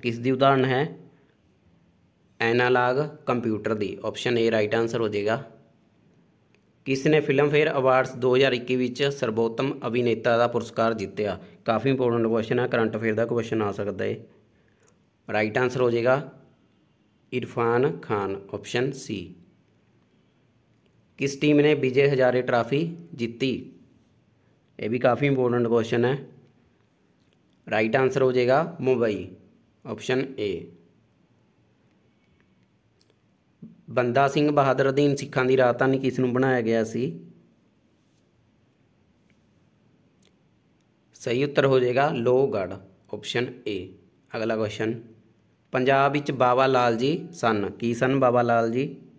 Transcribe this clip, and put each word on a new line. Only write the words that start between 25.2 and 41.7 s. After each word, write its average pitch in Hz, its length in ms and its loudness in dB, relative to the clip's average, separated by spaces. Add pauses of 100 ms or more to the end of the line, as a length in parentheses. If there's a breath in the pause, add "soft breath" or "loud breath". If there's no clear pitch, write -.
ਇੰਪੋਰਟੈਂਟ 123 400 0
ਕੁਐਸਚਨ 117 380 0
ਹੈ। 135 140 0 (1500)
ਰਾਈਟ 113 260 2
ਆਨਸਰ 131 260 2
ਹੋ 127 100 4
ਜਾਏਗਾ 131 480 2
ਮੁੰਬਈ, 113 460 0 (580)
ਆਪਸ਼ਨ 127 400 -4 (140)
ਏ। 87 320 -6 (3250)
ਬੰਦਾ 123 380 2
ਸਿੰਘ 147 220 2
ਬਹਾਦਰ 135 380 4
ਅਧੀਨ 139 280 4
ਸਿੱਖਾਂ 131 280 -2
ਦੀ 131 120 4
ਰਾਜਧਾਨੀ 131 420 2
ਕਿਸ 131 200 -2
ਨੂੰ 127 140 0
ਬਣਾਇਆ 127 280 2
ਗਿਆ 113 240 0
ਸੀ? 123 360 -6 (4000)
ਸਹੀ 127 300 -2
ਉੱਤਰ 143 220 2
ਹੋ 135 140 4